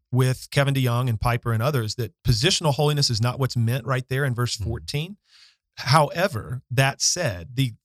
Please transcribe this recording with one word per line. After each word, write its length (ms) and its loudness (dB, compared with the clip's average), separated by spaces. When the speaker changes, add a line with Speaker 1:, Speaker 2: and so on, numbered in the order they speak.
Speaker 1:
with 400 0
Kevin 220 2
DeYoung 360 0
and 100 0
Piper 340 0
and 80 0
others 340 -2
that 180 -6
positional 500 2
holiness 360 2
is 120 0
not 180 -2
what's 180 0
meant 280 0
right 220 -2
there 180 -2
in 100 0
verse 200 -2
Speaker 2:
Mm-hmm. 80 -8
Speaker 1:
fourteen. 540 -6
However, 840 2
that 300 2
said, 540 -2
the 180 0